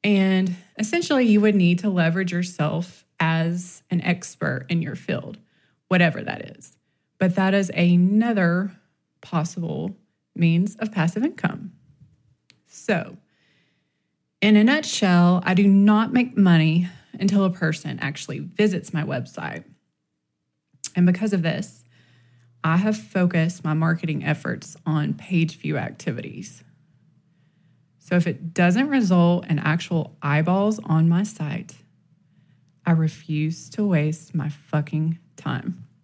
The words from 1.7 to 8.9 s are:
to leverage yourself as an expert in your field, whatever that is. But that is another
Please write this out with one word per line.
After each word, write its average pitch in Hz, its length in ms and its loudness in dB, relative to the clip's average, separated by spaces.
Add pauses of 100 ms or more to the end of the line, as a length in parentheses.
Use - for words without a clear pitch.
to 214 100 -2
leverage 175 440 0
yourself 175 720 -4 (120)
as 165 720 -2
an 175 120 0
expert 151 680 -6
in 170 140 -2
your - 140 -8
field, - 420 -8 (500)
whatever 175 340 2
that - 360 -12
is. - 200 -18 (400)
But 180 180 0
that 190 180 0
is 196 160 0
another 185 1040 2 (480)